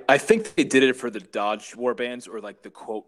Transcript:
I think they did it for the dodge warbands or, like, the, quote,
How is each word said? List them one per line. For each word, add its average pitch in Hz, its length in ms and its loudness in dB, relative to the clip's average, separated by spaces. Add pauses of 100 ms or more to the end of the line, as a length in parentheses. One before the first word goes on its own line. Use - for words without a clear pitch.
I 139 120 4
think 220 360 2
they 147 80 2
did 135 200 4
it 127 120 4
for 120 140 -8
the 107 100 -10
dodge 107 540 -6
warbands 123 560 -6
or, 110 100 -12
like, 101 220 -14
the, 107 80 -18
quote, 107 380 -12